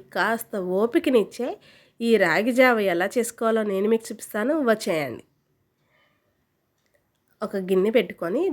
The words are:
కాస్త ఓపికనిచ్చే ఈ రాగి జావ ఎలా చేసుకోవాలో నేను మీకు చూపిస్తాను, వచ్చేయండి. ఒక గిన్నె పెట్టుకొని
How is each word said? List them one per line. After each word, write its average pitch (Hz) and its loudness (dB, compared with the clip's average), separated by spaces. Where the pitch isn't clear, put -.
కాస్త 214 -4
ఓపికనిచ్చే 233 0
ఈ 233 2
రాగి 196 2
జావ 247 4
ఎలా 185 0
చేసుకోవాలో 226 -2
నేను 202 0
మీకు 226 0
చూపిస్తాను, 226 -4
వచ్చేయండి. 175 -2
ఒక 208 -6
గిన్నె 190 2
పెట్టుకొని 208 0